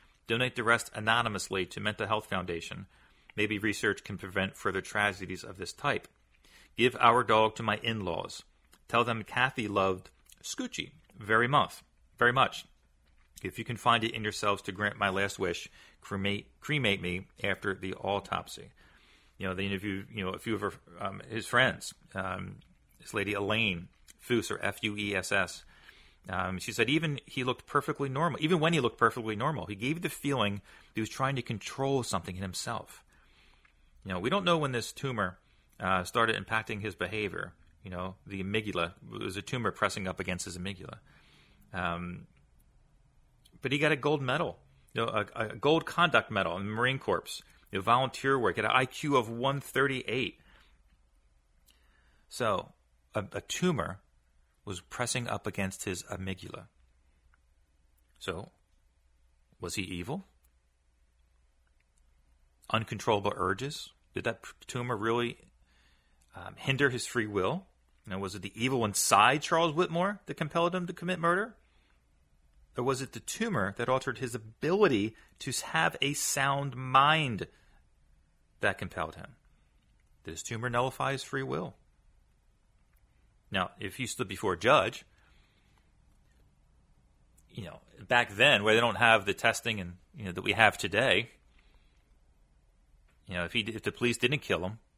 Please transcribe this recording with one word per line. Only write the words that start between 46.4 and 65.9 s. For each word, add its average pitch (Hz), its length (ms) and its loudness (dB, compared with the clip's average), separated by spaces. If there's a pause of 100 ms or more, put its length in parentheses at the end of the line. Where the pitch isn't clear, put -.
in 98 80 -6
the 107 60 -6
Marine 123 260 0
Corps. - 440 -4 (280)
You 98 80 -2
know, 95 40 -4
volunteer 131 560 2
work, 98 180 2
had 107 80 -2
an 110 100 2
I 131 100 6
Q 143 320 -2
of 113 120 2
one 131 320 -2
thirty-eight. 131 800 -2 (1900)
So, 107 440 -2 (420)
a, 107 180 0
a 95 80 -4
tumor 98 600 -2 (640)
was 95 160 -8
pressing 120 480 -4
up 107 180 -4
against 95 380 -4
his 92 200 -4
amygdala. 95 640 -10 (1500)
So, 90 320 -8 (1120)
was 87 140 -8
he 101 80 -4
evil? 95 440 -8 (2500)
Uncontrollable 107 680 2
urges? 98 540 -2 (240)
Did - 100 -6
that 117 180 -4
p-, - 80 -18 (160)
tumor 123 300 -4
really, 113 420 0 (1000)